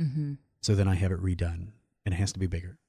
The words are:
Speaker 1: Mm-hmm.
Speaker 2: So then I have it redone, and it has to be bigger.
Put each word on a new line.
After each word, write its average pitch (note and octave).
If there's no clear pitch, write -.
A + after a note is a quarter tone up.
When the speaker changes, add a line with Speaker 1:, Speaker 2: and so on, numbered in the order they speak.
Speaker 1:
Mm-hmm. C#3+
Speaker 2:
So G#2+
then G2
I F#2
have F#2
it F2+
redone, F2+
and F#2
it -
has G2
to -
be F#2+
bigger. F2